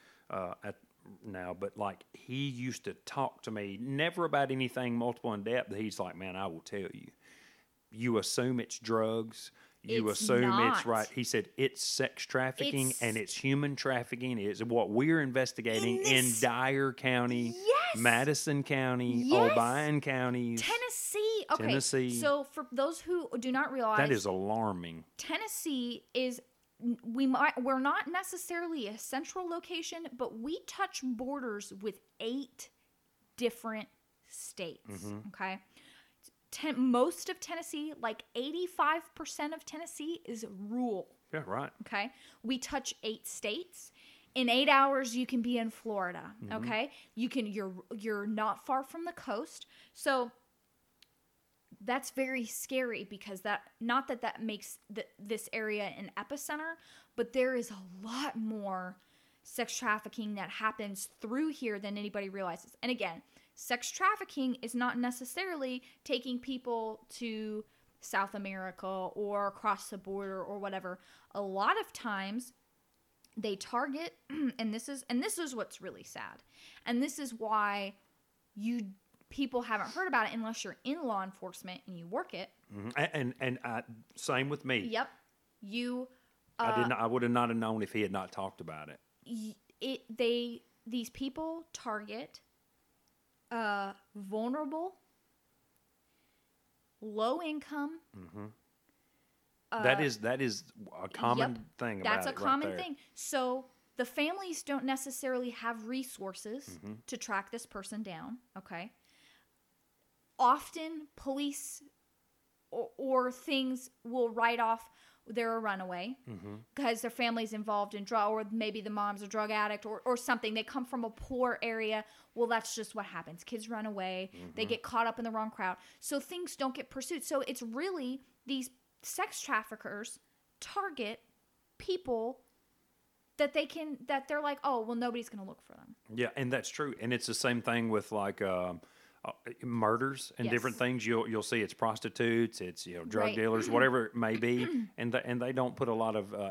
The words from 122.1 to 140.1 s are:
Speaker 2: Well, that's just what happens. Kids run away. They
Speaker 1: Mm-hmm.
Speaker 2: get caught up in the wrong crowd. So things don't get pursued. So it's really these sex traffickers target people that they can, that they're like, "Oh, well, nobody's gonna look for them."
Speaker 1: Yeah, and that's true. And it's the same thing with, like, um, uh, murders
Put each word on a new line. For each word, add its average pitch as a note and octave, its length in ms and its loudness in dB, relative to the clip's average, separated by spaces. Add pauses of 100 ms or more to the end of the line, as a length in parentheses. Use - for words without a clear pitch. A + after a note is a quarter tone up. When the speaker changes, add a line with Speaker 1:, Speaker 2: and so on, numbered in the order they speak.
Speaker 2:
Well, A#3 140 2
that's A3+ 260 0
just A3 220 -6
what G3+ 100 -4
happens. E3+ 380 -10
Kids A3 260 -8
run G#3+ 160 -4
away. F#3+ 460 -4 (240)
They A3 80 -2
Speaker 1:
Mm-hmm. G#3 60 0
Speaker 2:
get A3+ 140 -2
caught A#3 220 2
up A3+ 140 0
in A#3 60 -4
the A3+ 60 -2
wrong A3 200 -2
crowd. F#3 260 -2 (220)
So C#4+ 200 -2
things F4+ 360 -6
don't C4 180 -2
get - 160 -10
pursued. C#4 340 -6
So - 180 2
it's - 200 -4
really C4+ 640 -4 (240)
these C4 240 -2 (320)
sex - 380 -4
traffickers A3 800 -4 (400)
target C4 600 -4 (580)
people C4 600 -2 (1000)
that C#4+ 160 2
they D4+ 140 4
can, D#4 300 -6 (100)
that C4+ 200 0
they're D4 140 0
like, C#4+ 220 0
"Oh, B3+ 180 4
well, A#3 140 -2
nobody's A#3+ 340 -2
gonna G3 160 -10
look - 160 -14
for - 120 -20
them." - 220 -20 (180)
Speaker 1:
Yeah, A#2 220 2
and B2+ 160 0
that's B2 180 0
true. D3 300 -4
And A#2+ 140 0
it's A#2+ 140 0
the A2+ 80 0
same A#2+ 260 2
thing A#2 280 2
with, G#2 220 2
like, G2+ 300 0
um, F2+ 400 0 (420)
uh, - 80 -6 (300)
murders A#2+ 800 2